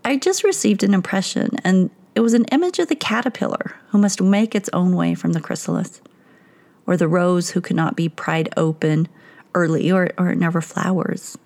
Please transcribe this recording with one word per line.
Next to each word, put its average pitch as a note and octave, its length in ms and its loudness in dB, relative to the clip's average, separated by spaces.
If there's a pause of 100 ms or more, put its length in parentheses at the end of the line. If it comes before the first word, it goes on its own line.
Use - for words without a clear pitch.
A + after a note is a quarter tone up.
I C4+ 120 0
just F#4 280 0
received A3 380 2
an G3+ 120 4
impression, - 560 -2 (140)
and F#3 260 4 (240)
it G#3+ 60 0
was A#3 140 4
an B3 120 4
image F4 320 0
of F4 100 0
the D4+ 80 0
caterpillar - 800 -4 (120)
who G#3 100 2
must G3+ 220 2
make G3+ 340 2
its G3+ 180 -4
own F3+ 220 2
way E3+ 200 0
from E3+ 180 -2
the E3 80 -2
chrysalis, - 600 -6 (880)
or F3+ 100 0
the E3 120 0
rose F3 420 2
who F3+ 100 -2
cannot D#3+ 360 -2
be E3 120 -2
pried D#3+ 480 -4
open D#3+ 520 0 (460)
early, E3 360 0
or, F#3 280 2
or F3+ 120 0
it - 80 -2
never E3+ 220 0
flowers - 840 -4